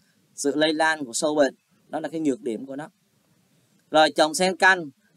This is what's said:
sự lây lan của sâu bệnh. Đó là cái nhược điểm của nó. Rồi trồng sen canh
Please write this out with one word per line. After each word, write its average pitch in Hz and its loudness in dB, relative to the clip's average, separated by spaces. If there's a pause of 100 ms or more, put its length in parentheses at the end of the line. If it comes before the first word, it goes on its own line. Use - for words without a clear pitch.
(360)
sự 143 -2
lây 156 0
lan 156 -2
của 117 -12
sâu 151 -4
bệnh. 190 0 (340)
Đó 147 -8
là 151 -8
cái 160 -10
nhược 135 -2
điểm 120 -8
của 135 -14
nó. 143 -14 (1000)
Rồi 156 6
trồng 156 2
sen 185 0
canh 185 2 (280)